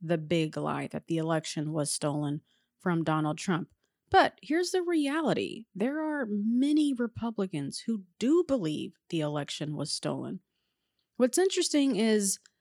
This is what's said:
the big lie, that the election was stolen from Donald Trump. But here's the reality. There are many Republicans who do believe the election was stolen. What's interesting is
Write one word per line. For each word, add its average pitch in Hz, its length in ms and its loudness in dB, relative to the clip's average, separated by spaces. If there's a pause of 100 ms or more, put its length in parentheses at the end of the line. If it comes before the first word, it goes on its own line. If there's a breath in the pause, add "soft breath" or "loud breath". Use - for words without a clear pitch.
the 170 160 0
big 156 400 0
lie, 147 300 -4
that - 200 -8
the 165 120 0
election 160 560 -2
was 147 180 -2
stolen 147 480 -2 (400)
from 165 240 0
Donald 156 320 0
Trump. 180 320 -2 (420)
But - 300 4
here's 349 300 -2
the 370 100 0
reality. 294 920 0
There 262 260 -2
are 294 300 -4
many 262 640 2
Republicans 220 920 -4
who 214 180 -4 (140)
do 320 300 4
believe 180 460 -2 (160)
the 165 100 0
election 147 560 -4
was 143 160 -4
stolen. 139 480 -6 (760)
What's 240 180 2
interesting 320 600 2
is 214 420 2 (220 soft breath)